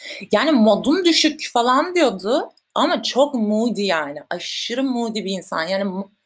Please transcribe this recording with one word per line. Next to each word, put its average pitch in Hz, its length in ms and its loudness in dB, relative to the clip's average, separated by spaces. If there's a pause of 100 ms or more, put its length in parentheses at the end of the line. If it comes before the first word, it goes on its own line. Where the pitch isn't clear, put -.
(320)
Yani 240 200 2
modum 262 540 4
düşük 311 480 2
falan 262 420 2
diyordu 240 560 0 (240)
ama 294 280 0
çok 285 300 2
moody 214 520 0
yani. 151 340 -2 (100)
Aşırı 226 540 -6
moody 233 420 -2
bir 190 60 -4
insan. 175 320 -4
Yani 190 200 -2
mo-, 190 260 -6 (160)